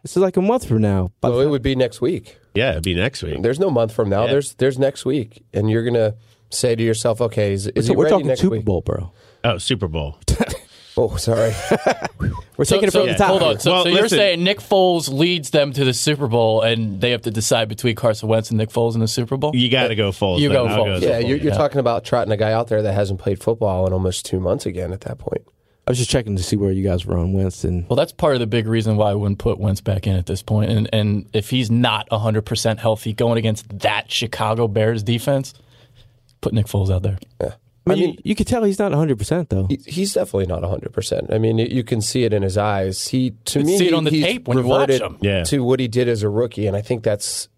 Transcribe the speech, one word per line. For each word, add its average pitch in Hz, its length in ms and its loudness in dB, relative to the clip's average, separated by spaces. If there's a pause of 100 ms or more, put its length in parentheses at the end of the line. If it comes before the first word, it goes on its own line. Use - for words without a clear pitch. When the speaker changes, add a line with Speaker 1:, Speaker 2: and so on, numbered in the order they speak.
Speaker 1:
This - 140 -8
is, 185 60 4
like, 185 140 2
a 185 60 2
month 233 240 0
from 113 160 2
now. 98 380 2
But 123 120 2
Speaker 2:
Well, 123 100 2
it 143 40 4
would 139 160 0
be 135 140 0
next 127 240 -2
week. - 380 -4 (160)
Speaker 3:
Yeah, 117 180 2
it'd 80 100 -4
be 90 120 0
next 101 280 -2
week. 76 200 -6
Speaker 2:
There's 131 180 0
no 196 100 2
month 117 240 0
from 110 140 0
now. 101 160 2
Speaker 3:
Yeah. 123 80 0
Speaker 2:
There's, 139 220 -2
there's 131 240 0
next 135 260 0
week. 131 400 -4 (100)
And 107 160 0
you're 113 140 0
gonna 113 320 2 (340)
say 120 260 0
to 113 60 -2
yourself, 113 400 0
"Okay, 104 320 0
is, 98 140 -4
is 113 200 0
Speaker 1:
We're 127 80 2
Speaker 2:
he - 60 4
ready - 100 4
Speaker 1:
talking 170 140 2
Speaker 2:
next 131 160 0
Speaker 1:
Super 180 140 2
Speaker 2:
week?" 110 100 -4
Speaker 1:
Bowl, 90 160 2
bro. - 280 -6 (340)
Speaker 3:
Oh, 113 140 2
Super 101 300 -2
Bowl. 76 300 -6 (100)
<laughs> - 200 0 (460)
Speaker 2:
Oh, 113 220 0
sorry. 113 380 0 (160)
Speaker 1:
<laughs> - 500 -2 (380)
We're 143 80 2
Speaker 4:
So, - 100 2
Speaker 1:
taking 196 120 4
it 185 40 2
Speaker 4:
so, - 80 4
Speaker 1:
from - 80 2
the 151 60 0
top. 196 160 4
Speaker 4:
hold 190 120 4
on. 151 180 2
So, 180 120 2
Speaker 3:
Well, 180 120 4
Speaker 4:
so 175 40 2
you're 190 140 4
Speaker 3:
listen. 226 160 2
Speaker 4:
saying 180 260 2
Nick 202 160 0
Foles 185 500 2
leads 160 380 0
them 143 240 2
to 135 140 0
the 127 80 2
Super 147 320 0
Bowl, 113 340 4
and 110 400 0
they 123 120 2
have 117 100 -2
to 117 80 -4
decide 110 400 0
between 113 260 -2
Carson 110 320 0
Wentz 113 220 0
and 113 80 0
Nick 107 100 0
Foles 117 240 0
in 113 80 -2
the 110 80 2
Super 127 300 -4
Bowl? 147 180 0
Speaker 3:
You 123 140 2
gotta 123 240 2
go 101 160 0
Foles, 92 300 0
Speaker 4:
You 147 100 2
Speaker 3:
then. 139 80 4
Speaker 4:
go 123 80 2
Speaker 3:
I'll 107 180 2
Speaker 4:
Foles. 95 160 0
Speaker 3:
go 101 80 0
Speaker 2:
Yeah, 120 120 2
you're, 127 180 0
you're 151 140 0
Speaker 4:
Yeah. 98 40 0
Speaker 2:
talking 143 220 2
about 117 260 0
trotting 107 260 0
a 107 60 2
guy 107 160 2
out 117 160 0
there 107 140 2
that 101 100 0
hasn't 98 280 0
played 98 220 -2
football 98 440 0
in 92 80 0
almost 92 320 -2
two 95 120 -2
months 92 280 -2
again 90 260 -6
at 98 80 -10
that - 160 -10
point. - 240 -6 (460)
Speaker 1:
I 127 60 0
was 123 40 2
just 123 140 -2
checking 107 260 0
to 92 60 -2
see 104 140 -2
where 98 160 0
you 95 120 0
guys 90 220 0
were 87 100 -2
on 87 160 0
Wentz. 95 320 -2
And 87 240 -2
Speaker 4:
Well, 120 80 0
that's 165 160 0
part 151 220 2
of 123 60 0
the 113 60 0
big 110 200 0
reason 110 320 0
why 104 140 4
I - 20 0
wouldn't 101 240 0
put 113 200 -2
Wentz 101 220 0
back 98 260 -2
in 98 80 2
at 90 120 0
this 95 160 -4
point. 104 300 0
And, 107 200 0
and 104 400 0
if 104 160 -2
he's 123 220 0
not 117 400 2
a 110 80 0
hundred 107 240 0
percent 110 380 -2
healthy 110 340 -2
going 117 240 2
against 107 400 -4
that 107 340 -2
Chicago 113 560 0
Bears 110 340 0
defense, 120 520 -2 (880)
put - 100 -2
Nick 110 140 2
Foles 95 240 -2
out 92 120 0
there. 98 140 -2 (240)
Speaker 2:
Yeah. - 140 -6 (300)
Speaker 1:
I 175 60 2
mean, 190 80 2
Speaker 2:
I - 80 0
mean, 156 80 0
Speaker 1:
you, - 120 -16
you 214 100 0
could 202 100 -2
tell 233 160 0
he's 196 160 0
not 202 140 0
a 143 40 0
hundred 147 220 2
percent, 160 320 -2
though. 95 160 0
Speaker 2:
he, 135 80 0 (100)
he's 190 300 -4
definitely 98 320 0
not 87 160 -4
a 87 60 -4
hundred - 240 -6
percent. - 400 -4
I 110 60 0
mean, 113 200 2
it, 117 140 -2
you 127 100 -2
can 113 180 -2
see 123 220 -2
it 110 100 2
in 101 120 0
his 95 120 -2
eyes. 98 520 -2
He, 127 240 -2 (140)
to - 120 -2
Speaker 4:
You 143 60 2
can 170 80 2
Speaker 2:
me, 196 60 2
Speaker 4:
see 180 80 4
it 175 40 2
Speaker 2:
he, 165 40 2
Speaker 4:
on 160 100 0
the 151 60 0
Speaker 2:
he's 156 140 0
Speaker 4:
tape 226 220 -2
when 123 120 0
you 127 60 2
watch 135 240 2
Speaker 2:
reverted 127 140 2
Speaker 4:
him. 85 180 -10
Speaker 3:
Yeah. 98 220 0
Speaker 2:
to 127 220 0
what 127 160 2
he 123 80 -2
did 120 200 0
as 110 140 0
a 107 60 0
rookie, 107 400 -2
and 98 80 -2
I 104 40 -2
think 110 220 -4
that's - 560 -4